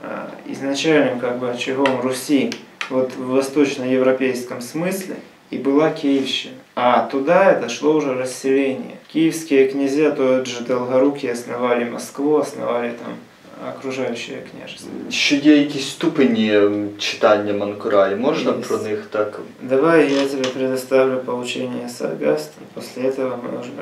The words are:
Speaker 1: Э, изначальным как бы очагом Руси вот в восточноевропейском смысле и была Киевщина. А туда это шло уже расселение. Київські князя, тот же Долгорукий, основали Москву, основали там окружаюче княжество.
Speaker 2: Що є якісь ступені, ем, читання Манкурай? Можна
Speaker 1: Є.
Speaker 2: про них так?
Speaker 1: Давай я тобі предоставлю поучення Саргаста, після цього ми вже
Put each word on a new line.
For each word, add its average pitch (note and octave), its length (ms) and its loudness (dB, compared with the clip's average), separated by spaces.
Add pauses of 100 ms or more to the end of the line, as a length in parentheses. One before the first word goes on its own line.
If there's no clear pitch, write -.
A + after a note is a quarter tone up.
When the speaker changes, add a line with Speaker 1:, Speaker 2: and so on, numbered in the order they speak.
Speaker 1:
Э, A2+ 240 -10 (180)
изначальным C#3 760 2
как B2 180 -2
бы B2 120 -2
очагом C3 520 0
Руси B2+ 500 0 (380)
вот C3 260 0
в B2+ 120 -8
восточноевропейском C3 1300 2
смысле F#3 560 -4 (320)
и C3 80 -8
была C#3 340 2
Киевщина. C#3 640 -2 (240)
А B2 340 2
туда E3+ 400 4
это A#2 200 0
шло D3+ 240 0
уже C#3+ 180 0
расселение. B2+ 840 -2 (160)
Київські D3+ 540 2
князя, C#3 440 2
тот C3 380 2
же A#2+ 120 -8
Долгорукий, B2+ 720 0
основали A#2+ 520 -2
Москву, C#3 480 -2
основали A#2+ 580 -2 (140)
там A#2+ 80 -10 (680)
окружаюче B2+ 540 -6 (180)
княжество. - 400 -16 (200)
Speaker 2:
Що - 240 2
є D3+ 220 8
якісь C#3 320 0
ступені, A2+ 680 2
ем, G#2 320 4 (100)
читання G#2 540 2
Манкурай? G2+ 640 2
Можна C3 360 0
Speaker 1:
Є. - 60 -2
Speaker 2:
про A#2 200 -4
них G#2+ 320 -4
так? G#2 300 -4 (220)
Speaker 1:
Давай C#3 500 4
я C#3 160 2
тобі C3 200 -2
предоставлю C3 680 2
поучення B2 720 -6
Саргаста, - 720 -4 (140)
після C3 380 -6
цього B2+ 320 -4
ми - 160 -8
вже B2 100 -12 (120)